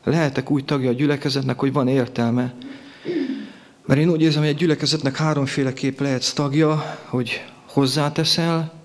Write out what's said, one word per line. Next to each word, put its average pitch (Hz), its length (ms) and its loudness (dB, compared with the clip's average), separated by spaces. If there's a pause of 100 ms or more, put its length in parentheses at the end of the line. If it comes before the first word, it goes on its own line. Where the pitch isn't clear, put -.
lehetek 139 480 0
úgy 139 140 0
tagja 135 240 0
a 123 40 2
gyülekezetnek, 135 640 0
hogy 139 140 0
van 131 140 2
értelme. 123 640 0 (1300)
Mert 139 140 4
én 160 100 4
úgy 160 120 2
érzem, 151 200 4
hogy 151 80 2
egy 147 60 0
gyülekezetnek 147 600 0
háromféleképp 135 840 0
lehetsz 139 340 -2
tagja, 151 720 0
hogy 123 380 -4 (220)
hozzáteszel 156 1080 0 (120)